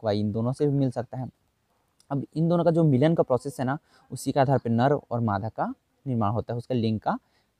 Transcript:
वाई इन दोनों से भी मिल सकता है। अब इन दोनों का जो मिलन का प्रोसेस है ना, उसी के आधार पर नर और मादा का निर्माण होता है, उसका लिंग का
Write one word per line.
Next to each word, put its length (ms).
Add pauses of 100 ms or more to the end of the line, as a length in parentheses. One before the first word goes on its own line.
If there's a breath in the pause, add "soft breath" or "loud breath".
वाई 160
इन 120
दोनों 220
से 140
भी 60
मिल 180
सकता 260
है। 120 (800)
अब 140 (100)
इन 140
दोनों 140
का 80
जो 120
मिलन 320
का 80
प्रोसेस 360
है 60
ना, 120 (340 soft breath)
उसी 200
के 80
आधार 180
पर 120
नर 240
और 260
मादा 300
का 240 (340)
निर्माण 240
होता 220
है, 40
उसका 180
लिंग 240
का 200 (400)